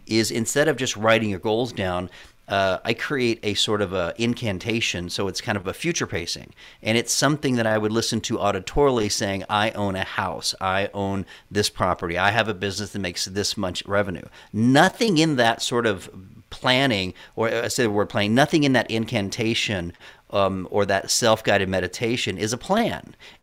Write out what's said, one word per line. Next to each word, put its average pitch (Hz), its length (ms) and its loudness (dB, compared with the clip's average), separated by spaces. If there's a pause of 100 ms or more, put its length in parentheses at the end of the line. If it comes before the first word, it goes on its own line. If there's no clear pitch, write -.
is 110 280 0
instead 135 340 0
of 208 100 2
just 123 200 -2
writing 110 340 4
your 92 80 -2
goals 113 340 0
down, 90 380 -2 (360)
uh, 98 380 2
I 117 80 0
create 120 500 0
a 104 120 0
sort 104 260 0
of 95 140 0
a 85 240 0
incantation, 113 920 -2
so 98 200 -2
it's 92 120 -6
kind 107 160 -2
of 92 100 -6
a 90 60 -2
future 160 340 -4
pacing. - 460 -8 (300)
And 110 160 2
it's 113 120 0
something 143 460 2
that 113 100 0
I 110 120 2
would 107 120 0
listen 113 300 0
to 113 160 -4
auditorily 104 760 2
saying, 98 380 -2
"I 107 220 2
own 101 260 -2
a 95 80 -4
house, - 560 -4
I 95 320 0
own 98 320 -4 (260)
this 104 200 0
property, 87 480 -2
I 101 140 4
have 110 140 2
a 110 60 -2
business 95 380 -4
that - 80 -8
makes 90 260 -4
this 95 320 -4
much 95 300 -4
revenue." 98 400 -2 (260)
Nothing 147 640 4
in 156 200 4
that 113 260 2
sort 120 240 0
of 98 240 -2 (400)
planning, 127 640 0 (200)
or 113 140 0
I 117 200 -2
say 123 160 0
the 110 60 2
word 101 200 0
planning, 104 240 0
nothing 147 300 4
in 135 100 4
that 113 160 2
incantation, 107 1040 -2 (340)
um, 95 420 0
or 101 140 2
that 98 260 0
self-guided 107 600 4
meditation 98 640 -2
is 104 160 -2
a 120 60 -2
plan. 190 580 -2 (260)